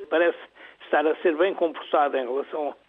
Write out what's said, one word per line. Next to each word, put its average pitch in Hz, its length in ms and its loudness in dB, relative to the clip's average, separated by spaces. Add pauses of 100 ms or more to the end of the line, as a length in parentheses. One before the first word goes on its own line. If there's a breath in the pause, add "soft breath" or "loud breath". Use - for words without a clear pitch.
parece 170 280 2 (460 loud breath)
estar 151 220 0
a 156 120 2
ser 165 200 2
bem 185 160 2
comportado 147 640 0
em 127 80 -2
relação 139 500 -4 (140)